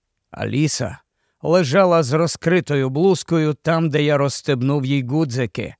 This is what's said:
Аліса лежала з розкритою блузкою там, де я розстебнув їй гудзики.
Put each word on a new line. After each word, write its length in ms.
Аліса 680
лежала 600
з 100
розкритою 760
блузкою 640
там, 360
де 140
я 140
розстебнув 680
їй 180
гудзики. 760